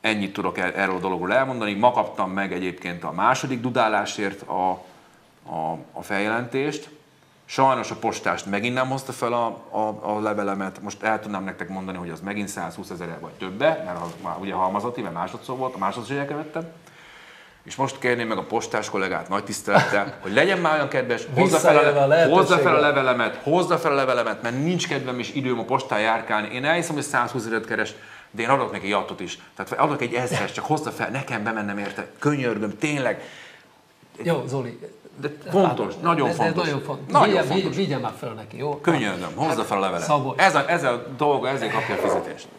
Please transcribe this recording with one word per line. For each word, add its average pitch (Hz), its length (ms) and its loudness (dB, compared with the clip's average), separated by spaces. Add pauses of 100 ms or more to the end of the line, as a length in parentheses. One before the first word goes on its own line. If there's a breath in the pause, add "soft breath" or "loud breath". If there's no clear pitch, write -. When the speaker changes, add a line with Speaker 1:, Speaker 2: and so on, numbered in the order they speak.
Speaker 1:
Ennyit 104 320 0
tudok 92 260 -2
el-, 90 140 0
erről 95 240 0
a 90 40 -4
dologról 92 340 0
elmondani. 123 400 0
Ma 117 160 4
kaptam 101 400 -2
meg 98 220 -2
egyébként 87 520 -6
a 78 80 -6
második 123 480 0
dudálásért 107 800 0
a, 92 280 0 (800 loud breath)
a, 80 300 -4 (140)
a 80 100 -12
feljelentést. 120 840 -2 (560)
Sajnos 131 460 2
a 110 60 -8
postást 95 500 -2
megint 104 280 -2
nem 131 140 0
hozta 135 240 -4
fel 120 200 -2
a, 120 140 2 (240)
a, 107 300 -2
a 104 200 -2
levelemet. 101 600 -2
Most 101 200 -10
el 110 180 2
tudnám 101 240 -6
nektek 90 240 -8
mondani, 95 300 -8
hogy 87 120 -8
az 80 100 -10
megint 98 280 -4
százhúszezer 87 720 -10
vagy 82 120 -14
többe, 107 520 -2
mert 87 180 -8
az 85 80 -8 (120)
már 85 180 -6
ugye 98 120 -6
halmazati, 101 500 -2
mert 87 120 -8
másodszor 95 420 -8
volt, 131 180 -4
a 92 40 -12
másodszor 101 360 -4
is 143 60 -2
elkövettem. 156 520 -6 (920 loud breath)
És - 120 -14
most 135 220 -2
kérném 120 280 2
meg 107 120 -2
a 92 40 -4
postás 107 480 -2
kollégát 92 380 -2
nagy 101 160 -2
tisztelettel, 101 720 2
Speaker 2:
<laughs> - 60 -18
Speaker 1:
hogy 95 100 -4
legyen 175 260 4
már 160 160 2
olyan 143 140 0
kedves, 120 460 -2
hozza 165 220 6
fel 151 200 8
a 147 60 10
le-, 147 100 6
Speaker 2:
Visszaélve 147 400 6
a 175 40 8
Speaker 1:
hozza 185 220 6
fel 156 160 6
a 151 40 6
Speaker 2:
lehetőséggel. - 20 6
Speaker 1:
levelemet, 131 640 2
hozza 160 360 4
fel 165 140 2
a - 20 4
levelemet, 120 480 2
mert 123 200 -2
nincs 175 260 0
kedvem 127 300 -2
és 113 160 -6
időm 127 240 0
a 110 60 -4
postán 117 360 0
járkálni. 107 540 0
Én 127 100 -4
elhiszem, 165 300 2
hogy 139 100 -2
százhúszezer 117 560 0
keres, 107 340 -2 (360 loud breath)
de 110 120 -6
én 117 60 0
adok 127 240 2
neki 98 160 -6
jattot 98 320 0
is. 87 180 -8 (180 loud breath)
Tehát - 160 -6
adok 135 300 2
egy 117 120 -2
ezres, 117 380 -2
csak - 120 -6
hozza 147 260 0
fel, 110 200 -4
nekem 123 340 -4
bemennem 104 340 -4
érte. 101 300 -6 (100)
Könyörgöm, 117 600 0
tényleg. 139 440 0 (1000 loud breath)
Speaker 2:
Jó, 139 240 0
Zoli. 123 320 -4 (420)
Speaker 1:
De 147 80 -6 (220)
fontos, 139 440 2
Speaker 2:
Hát, - 80 -10
Speaker 1:
nagyon 156 240 4
Speaker 2:
de, 170 100 0
de 160 60 0
Speaker 1:
fontos. 180 220 2
Speaker 2:
nagyon 143 180 -2
fontos. - 300 -8
Speaker 1:
Nagyon 269 160 8
Speaker 2:
Vigye, 190 140 4
vigye, 170 180 2
Speaker 1:
fontos. 143 160 -2
Speaker 2:
vigye 143 220 0
már 117 200 -4
föl 120 140 -6
neki, 110 240 -12
jó? 143 240 -4
Speaker 1:
Könyörgöm, 101 540 2
hozza 156 220 0
Speaker 2:
Hát, 110 100 0
Speaker 1:
fel 107 100 0
a 98 40 4
levelet. 90 260 0
Speaker 2:
Szabolcs. 135 340 2
Speaker 1:
Ez 185 140 8
a, 143 160 2
ez 165 140 2
a 120 220 0 (100)
dolga, 135 320 2
ezért 117 240 -2
kapja 110 220 0
a 87 40 -2
fizetést. - 480 -2 (120)